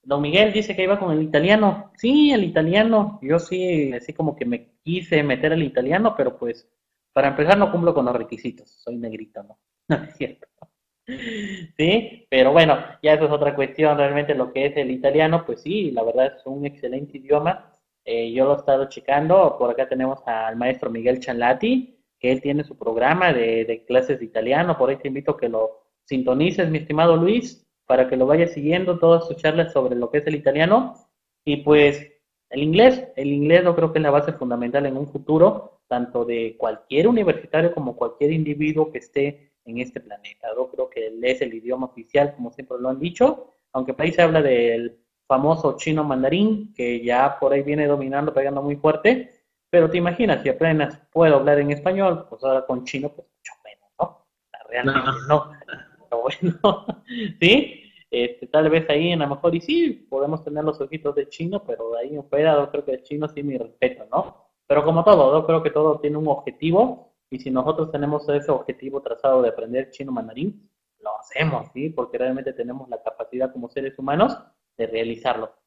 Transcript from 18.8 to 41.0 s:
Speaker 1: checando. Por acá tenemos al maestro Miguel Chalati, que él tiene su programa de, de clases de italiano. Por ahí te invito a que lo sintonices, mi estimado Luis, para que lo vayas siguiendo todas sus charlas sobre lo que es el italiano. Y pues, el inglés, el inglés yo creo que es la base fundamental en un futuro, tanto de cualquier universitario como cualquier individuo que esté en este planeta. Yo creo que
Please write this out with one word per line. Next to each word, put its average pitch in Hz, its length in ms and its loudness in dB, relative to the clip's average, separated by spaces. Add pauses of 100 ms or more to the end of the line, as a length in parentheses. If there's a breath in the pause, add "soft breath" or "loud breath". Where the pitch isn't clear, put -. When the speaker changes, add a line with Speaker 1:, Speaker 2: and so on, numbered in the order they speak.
Speaker 1:
checando. 160 720 2
Por 120 120 0
acá 127 200 -2
tenemos 131 360 -4
al 113 300 -4
maestro 127 340 -4
Miguel 120 300 0
Chalati, 135 800 -2 (200)
que 123 120 0
él 127 100 0
tiene 143 220 -2
su - 140 -14
programa 143 560 2
de, 113 320 0
de 113 200 -6
clases 127 340 2
de 117 60 -10
italiano. 139 520 0
Por 131 120 2
ahí 139 80 -2
te 139 120 -8
invito 139 220 -4
a - 60 -4
que 117 120 -4
lo 110 320 -4 (240)
sintonices, 147 640 0
mi 156 100 -2
estimado 160 380 2
Luis, 208 500 -2 (180)
para 127 220 4
que 131 80 -2
lo 127 100 2
vayas 170 260 4
siguiendo 165 480 -2
todas 165 280 4
sus 165 100 -8
charlas 160 360 0
sobre 127 220 0
lo 120 160 -2
que 147 80 0
es 147 80 -4
el 156 80 -2
italiano. 165 580 2 (500)
Y 147 140 0
pues, 147 500 4 (420)
el 139 140 -4
inglés, 233 420 4 (100)
el 139 120 -6
inglés 143 360 4
yo 175 120 2
creo 160 160 0
que 156 80 0
es 156 40 0
la 147 80 2
base 143 220 2
fundamental 123 520 -2
en 131 120 -4
un 143 100 -6
futuro, 160 800 2
tanto 123 360 -4
de 117 340 -4
cualquier 131 500 0
universitario 170 680 0
como 131 240 -6
cualquier 143 340 -2
individuo 156 600 -2
que 123 80 -10
esté 143 480 -6 (160)
en 117 140 -14
este 127 220 -10
planeta. - 560 -18
Yo 131 160 -6
creo 131 180 -6
que 113 180 -8